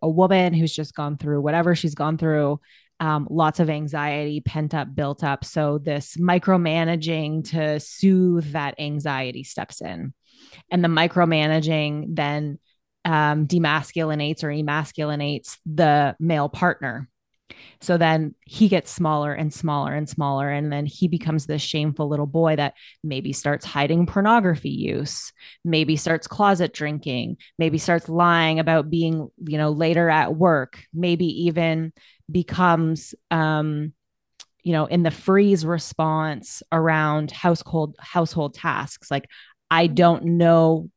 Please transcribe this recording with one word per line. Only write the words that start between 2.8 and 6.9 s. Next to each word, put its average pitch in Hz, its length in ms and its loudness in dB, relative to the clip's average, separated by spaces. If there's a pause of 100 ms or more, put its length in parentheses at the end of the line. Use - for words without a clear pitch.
um, 151 320 -2
lots 156 300 2
of 160 80 2
anxiety, 147 720 -4
pent 151 320 -4
up, 139 200 -4
built 143 300 -4
up. 139 220 -4
So 151 320 -2
this 147 400 -6
micromanaging 165 1300 0